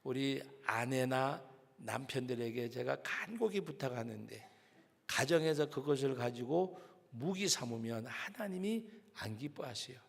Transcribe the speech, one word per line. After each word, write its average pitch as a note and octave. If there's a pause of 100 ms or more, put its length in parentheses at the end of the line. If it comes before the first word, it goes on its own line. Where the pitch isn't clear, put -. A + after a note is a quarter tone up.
우리 C3+ (240)
아내나 C3 (300)
남편들에게 A#2+
제가 B2
간곡히 G#3
부탁하는데, A#2 (560)
가정에서 D#3
그것을 C3+
가지고 B2 (320)
무기 F#3
삼으면 A#2
하나님이 G3+ (300)
안 G#2+
기뻐하세요. C3